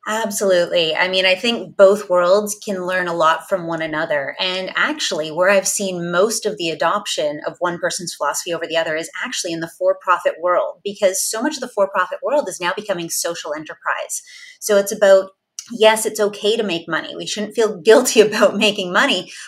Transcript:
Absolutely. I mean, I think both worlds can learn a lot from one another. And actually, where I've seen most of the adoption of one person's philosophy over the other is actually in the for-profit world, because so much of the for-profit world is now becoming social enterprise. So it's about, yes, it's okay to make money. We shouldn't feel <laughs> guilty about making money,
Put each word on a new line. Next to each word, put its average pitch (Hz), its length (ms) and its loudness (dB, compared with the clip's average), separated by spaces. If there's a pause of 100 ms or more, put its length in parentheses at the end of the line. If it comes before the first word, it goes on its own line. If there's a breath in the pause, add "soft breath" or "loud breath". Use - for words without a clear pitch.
Absolutely. 185 880 0
I 180 100 2
mean, 185 180 0
I 185 120 4
think 190 400 -4
both 202 340 6
worlds 185 540 2
can 185 200 -4
learn 180 220 0
a 175 80 -2
lot 165 340 2
from 175 200 -2
one 160 140 -4
another. 156 580 -2
And 185 340 -4
actually, 180 560 -2
where 175 180 2
I've 196 200 4
seen 180 420 -4
most 196 340 0
of 180 140 -4
the 165 120 -4
adoption 165 760 -2
of 160 140 -6
one 175 180 -2
person's 170 340 -6
philosophy 156 400 -4
over 165 140 -4
the 160 100 -4
other 165 200 -2
is 165 120 -6 (160)
actually 240 280 -6
in 165 80 -6
the 165 180 -8
for-profit 185 600 0
world, 180 420 0
because 196 400 0
so 220 180 -4
much 302 140 -2
of 247 60 -10
the 240 80 -8
for-profit 190 520 -2
world 233 280 -2
is 175 120 -10
now 175 140 -2
becoming 175 360 -6
social 170 440 -6
enterprise. 156 680 -8 (360 loud breath)
So 208 180 2
it's 202 140 2
about, 196 400 6 (400)
yes, 220 340 4
it's 214 140 -4
okay 208 380 0
to 226 80 -2
make 170 240 -6
money. 160 260 -4
We 170 140 -10
shouldn't 208 260 -6
feel 196 260 0
<laughs> 151 40 -16
guilty 226 380 6
about 208 340 2
making 202 360 0
money, 196 380 0 (180 loud breath)